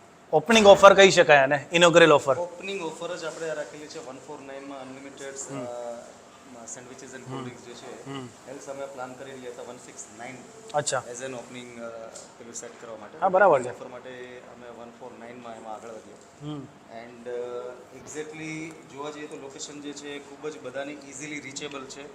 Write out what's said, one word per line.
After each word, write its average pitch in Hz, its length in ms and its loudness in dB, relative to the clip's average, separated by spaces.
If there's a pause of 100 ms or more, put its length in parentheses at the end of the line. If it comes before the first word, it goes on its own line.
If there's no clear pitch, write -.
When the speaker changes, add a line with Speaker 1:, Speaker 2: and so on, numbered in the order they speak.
(320)
Speaker 1:
ઓપનિંગ 214 340 6
ઓફર 196 280 12
કહી 196 160 12
શકાય 160 280 8
આને, 135 340 2
ઇનોગ્રલ 170 400 10
ઓફર. 135 260 4
Speaker 2:
ઓપનિંગ 185 440 -8
ઓફર 170 340 -8
જ 160 80 -12
આપણે 160 240 -8
રાખેલી 151 380 -10
છે 151 200 -14
વન 131 120 -16
ફોર 143 220 -16
નાઇનમાં 139 400 -14
અનલિમિટેડ, 139 540 -16 (160)
Speaker 1:
હમ. 123 140 -10
Speaker 2:
અ, - 20 -10 (1080)
sandwiches 123 420 -18
and 123 100 -16
Speaker 1:
હમ. 131 80 -12
Speaker 2:
cold 131 120 -10
drinks 123 200 -16
જે 120 80 -18
છે, - 320 -18
Speaker 1:
હમ. 135 220 -12 (200)
Speaker 2:
હેલ્સ 139 200 -16
અમે 139 180 -10
પ્લાન 127 260 -12
કરી 135 180 -16
રહ્યા 127 200 -14
હતા 120 120 -16
વન 120 140 -14
સિક્સ 127 280 -18 (140)
નાઇન 123 160 -14 (400)
Speaker 1:
અચ્છા. 143 280 -2 (100)
Speaker 2:
as 120 40 -12
an 123 80 -12
opening, 123 560 -14
અ, 113 280 -14 (300)
પેલું 117 160 -20
સેટ 117 160 -14 (100)
કરવા 117 160 -14
માટે. 104 220 -18
Speaker 1:
હા, 170 100 0
બરાબર 185 340 6
છે. 120 80 -8
Speaker 2:
ઓફર 120 180 -14
માટે 123 500 -16
અમે 120 420 -18
વન 117 200 -18
ફોર 123 100 -16 (100)
નાઇનમાં 117 360 -16
એમાં 110 180 -14
આગળ 107 140 -16
વધ્યા. 104 280 -18 (260)
Speaker 1:
હમ. 147 240 -10 (240)
Speaker 2:
And, 120 400 -16
અ, - 20 -6 (640)
exactly 156 760 -12 (200)
જોવા 143 180 -12
જઈએ 151 160 -14
તો 147 100 -14
લોકેશન 139 440 -16
જે 143 120 -14
છે 143 160 -14
એ 143 100 -12
ખૂબ 143 300 -14
જ 147 120 -12
બધાને 135 320 -10
ઇઝીલી 143 480 -14
રીચેબલ 135 440 -12
છે. 139 180 -16
અ, 147 120 -16